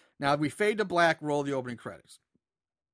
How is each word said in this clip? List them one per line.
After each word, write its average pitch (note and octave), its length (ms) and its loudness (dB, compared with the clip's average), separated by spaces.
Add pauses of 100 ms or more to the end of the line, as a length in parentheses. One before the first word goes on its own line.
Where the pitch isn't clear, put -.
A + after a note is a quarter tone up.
(200)
Now, C#3+ 160 2
we D3 140 0
fade G#3+ 280 0
to G#3+ 80 0
black, E3+ 360 2
roll D3 220 -2
the C#3+ 100 -4
opening B2 240 -6
credits. - 420 -16 (760)